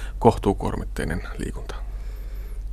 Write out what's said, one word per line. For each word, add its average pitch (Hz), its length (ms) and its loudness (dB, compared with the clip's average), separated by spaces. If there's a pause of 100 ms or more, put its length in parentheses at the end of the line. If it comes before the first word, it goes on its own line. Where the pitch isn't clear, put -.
(200)
kohtuukuormitteinen - 1000 4 (160)
liikunta? - 380 -4 (960)